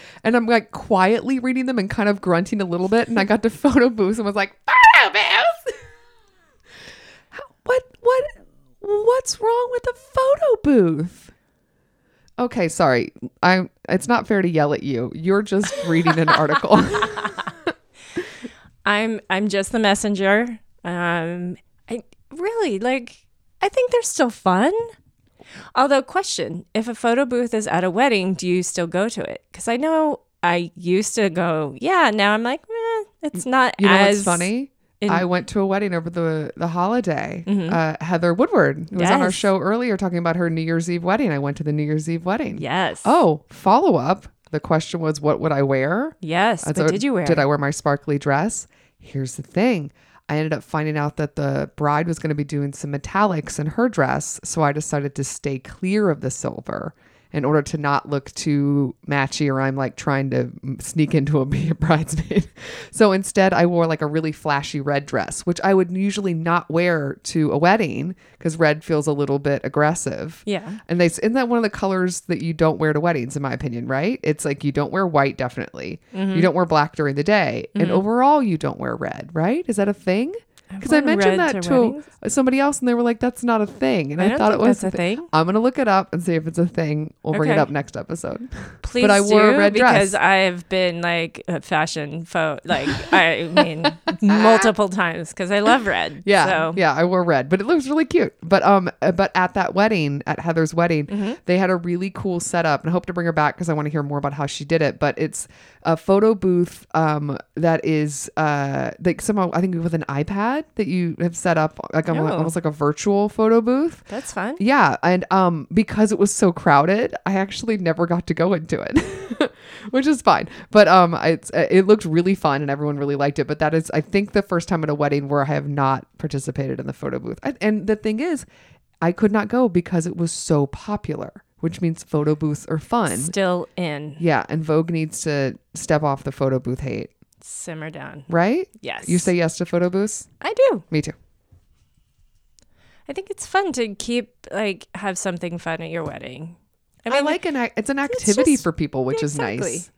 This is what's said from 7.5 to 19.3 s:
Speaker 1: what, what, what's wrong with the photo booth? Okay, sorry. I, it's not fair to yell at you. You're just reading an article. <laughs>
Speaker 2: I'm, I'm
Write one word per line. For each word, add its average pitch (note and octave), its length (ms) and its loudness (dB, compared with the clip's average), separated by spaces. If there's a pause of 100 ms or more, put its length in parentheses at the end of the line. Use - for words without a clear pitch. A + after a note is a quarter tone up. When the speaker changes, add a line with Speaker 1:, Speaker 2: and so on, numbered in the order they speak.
Speaker 1:
what, B4+ 180 0 (180)
what, B4+ 220 4 (560)
what's A4 640 0
wrong A#4 300 0
with A#4+ 120 -6
the B4 120 -4
photo C5+ 680 0
booth? F3+ 680 2 (1080)
Okay, A#3+ 300 0
sorry. C3 420 2 (320)
I, F#3 260 2 (200)
it's - 180 0
not A#3+ 180 0
fair G3+ 160 2
to F3+ 80 0
yell D3+ 240 2
at - 100 -4
you. B2 300 -4
You're F#3+ 300 0
just G3 300 -2 (120)
reading E3 320 2
an E3 120 4
article. D#3 500 4
<laughs> - 20 6 (2000)
Speaker 2:
I'm, G#3 340 0 (100)
I'm G3 180 0